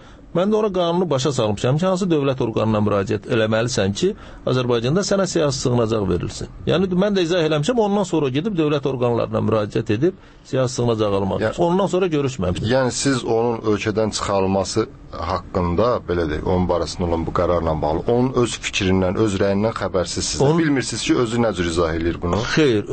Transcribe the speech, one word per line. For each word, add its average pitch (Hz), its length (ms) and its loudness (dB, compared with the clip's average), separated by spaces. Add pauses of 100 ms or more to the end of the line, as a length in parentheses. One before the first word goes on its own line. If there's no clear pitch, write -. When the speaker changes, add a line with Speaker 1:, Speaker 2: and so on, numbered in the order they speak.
(360)
Speaker 1:
Mən 190 160 2
də 214 60 4
ona 220 100 0
qanunu 180 400 0
başa 151 240 0
salmışam 123 480 0
ki, 185 60 2
hansı 190 180 0
dövlət 139 400 0
orqanına 110 400 0
müraciət 104 480 0
eləməlisən 110 640 0
ki, 185 140 0 (400)
Azərbaycanda 127 500 0
sənə 196 240 0
siyasi 151 400 0
sığınacaq 113 460 2
verilsin. - 400 -4 (180)
Yəni, 175 220 2 (100)
mən 202 160 2
də 185 80 2
izah 165 240 2
eləmişəm, 156 320 0
ondan 202 240 2
sonra 156 240 0
gedib 160 300 -2
dövlət 151 320 2
orqanlarına 117 500 0
müraciət 107 560 0
edib 170 220 0 (260)
siyasi 127 300 -2
sığınacaq 110 420 0
almaq 98 240 0
Speaker 2:
Yəni 107 140 0
Speaker 1:
üçün. 170 100 0
Ondan 180 300 2
sonra 180 180 2
görüşməmişəm. 98 560 -2
Speaker 2:
Yəni, 127 240 2
siz 127 320 0
onun 113 380 0 (100)
ölkədən 104 460 0
çıxarılması 98 680 0 (320)
haqqında, 87 720 -2 (220)
belə 85 180 0
deyək, 78 160 -4
onun 90 240 2
barəsində 85 400 -2
olan 82 160 0
bu 80 160 -6
qərarla 85 400 2
bağlı, 76 320 -2
onun 123 180 2 (140)
öz 110 140 -4 (100)
fikrindən, 92 560 0
öz 95 160 0
rəyindən 98 400 0
xəbərsizsiniz. 92 640 -2
Speaker 1:
Onun 156 160 4
Speaker 2:
Bilmirsiniz 131 480 -2
ki, 156 160 4
özü 117 160 0
nə 110 160 2
cür 85 160 0
izah 82 240 0
eləyir 82 240 -2
bunu? 87 220 -2 (100)
Speaker 1:
Xeyr, 123 400 2